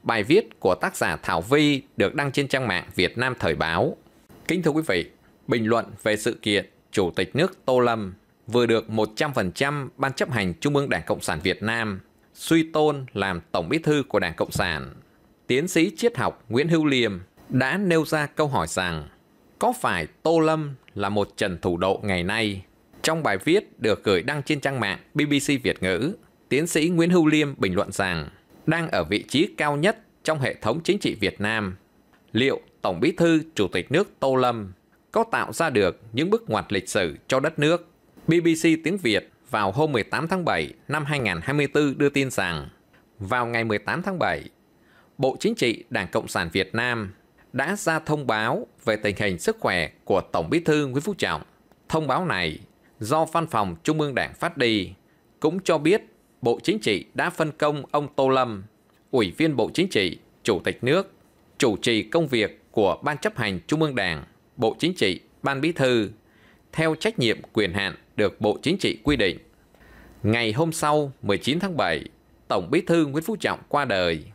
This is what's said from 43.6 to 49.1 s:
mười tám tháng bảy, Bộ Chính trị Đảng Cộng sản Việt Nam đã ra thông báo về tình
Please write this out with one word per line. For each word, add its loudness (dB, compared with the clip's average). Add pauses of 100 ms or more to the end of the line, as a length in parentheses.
mười 0
tám -4
tháng -6
bảy, -2 (760)
Bộ 0
Chính 0
trị 0
Đảng -4
Cộng -2
sản -2
Việt 0
Nam -2 (380)
đã -2
ra 0
thông -2
báo 0 (180)
về 2
tình -2